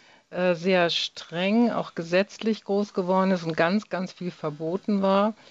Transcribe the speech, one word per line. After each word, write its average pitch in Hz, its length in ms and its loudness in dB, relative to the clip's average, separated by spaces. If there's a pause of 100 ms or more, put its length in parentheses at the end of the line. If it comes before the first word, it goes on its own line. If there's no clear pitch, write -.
(300)
äh, 180 260 0
sehr 175 340 2
streng, 196 800 0
auch - 260 -6
gesetzlich 190 680 -2
groß 202 300 -2
geworden 190 380 2
ist 175 120 0
und 160 140 -4
ganz, 185 320 2
ganz 180 240 -6
viel 180 180 -8
verboten 165 680 -4
war. 196 340 2 (160)